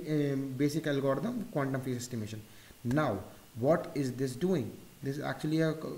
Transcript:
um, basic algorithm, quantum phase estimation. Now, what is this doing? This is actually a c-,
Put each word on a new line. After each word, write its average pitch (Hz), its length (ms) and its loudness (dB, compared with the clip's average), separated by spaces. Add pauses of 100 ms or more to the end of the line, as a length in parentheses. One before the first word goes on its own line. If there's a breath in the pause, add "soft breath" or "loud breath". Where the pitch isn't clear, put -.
um, 139 480 2
basic 147 300 2
algorithm, 143 640 2
quantum 135 300 2
phase 127 140 0
estimation. 107 440 -4 (420 loud breath)
Now, 123 360 2 (420 loud breath)
what 151 340 4
is 135 200 0
this 127 200 -2
doing? 165 380 0 (300)
This 139 160 -4
is 135 60 -4
actually 156 360 0
a 160 120 4
c-, 151 260 -6